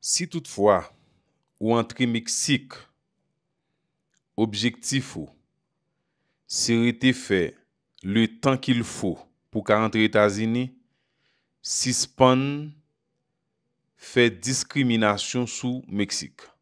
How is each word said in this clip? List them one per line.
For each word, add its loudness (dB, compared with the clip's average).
Si -2
toutfwa 2
ou 2
antre 0
Meksik, -2
objektif -2
ou -12
se 0
rete, 2
fè 0
letan, 0
kilfo -2
pou -6
ka 4
antre 2
Etazini. 2
Sispann 2
fè 2
diskriminasyon 0
sou -6
Meksik. -6